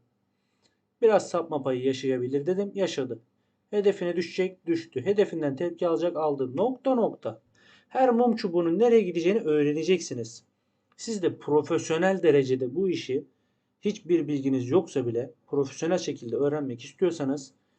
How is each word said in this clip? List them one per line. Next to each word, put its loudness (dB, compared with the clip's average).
Biraz 6
sapma -4
payı -2
yaşayabilir 0
dedim. -2
Yaşadı. -4
Hedefine 0
düşecek. -4
Düştü. -4
Hedefinden 0
tepki -2
alacak. 0
Aldı. -2
Nokta 0
nokta. -2
Her 2
mum 4
çubuğunun 0
nereye 6
gideceğini 0
öğreneceksiniz. 0
Siz -8
de 0
profesyonel 0
derecede 4
bu 0
işi -4
hiçbir 0
bilginiz 0
yoksa 0
bile -2
profesyonel -2
şekilde -6
öğrenmek -2
istiyorsanız -2